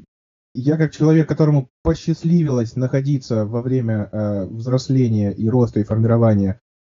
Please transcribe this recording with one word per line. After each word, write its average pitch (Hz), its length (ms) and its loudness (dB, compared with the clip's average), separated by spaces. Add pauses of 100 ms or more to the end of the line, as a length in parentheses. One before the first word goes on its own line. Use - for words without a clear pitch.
(540)
я 143 220 0
как 156 160 0
человек, 156 360 2
которому 147 400 2 (140)
посчастливилось 156 920 0
находиться 131 680 -2
во 117 180 -6
время, 117 480 -2
э, 104 360 -4
взросления 117 840 0
и 107 180 -4
роста 117 320 2
и 104 40 0
формирования 110 760 2 (200)